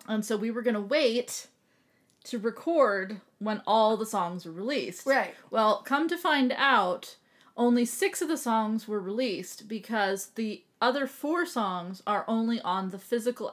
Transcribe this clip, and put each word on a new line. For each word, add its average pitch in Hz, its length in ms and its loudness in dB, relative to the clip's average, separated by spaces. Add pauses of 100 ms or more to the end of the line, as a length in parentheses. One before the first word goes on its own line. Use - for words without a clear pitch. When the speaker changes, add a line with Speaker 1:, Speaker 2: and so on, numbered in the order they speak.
Speaker 1:
And 214 180 -2
so 226 100 0
we 226 140 -2
were 233 120 -6
gonna 214 180 0
wait 240 680 0 (760)
to 240 140 -8
record 214 840 0 (160)
when 208 280 -4
all 220 300 6
the 220 80 -4
songs 180 400 -2
were 165 80 -12
released. 190 540 -4
Speaker 2:
Right. 254 280 2 (160)
Speaker 1:
Well, 214 300 4
come 285 280 0
to 339 100 0
find 285 360 4
out, 226 600 2 (400)
only 240 300 4
six 392 340 -2
of 330 80 0
the 311 80 0
songs 220 500 0
were 208 140 -2
released 208 640 -4
because 202 680 -2
the 214 280 -6 (200)
other 254 240 2
four 320 400 -2
songs 190 600 -4
are 208 220 0
only 226 320 0
on 190 300 -4
the 190 80 -10
physical 240 540 -4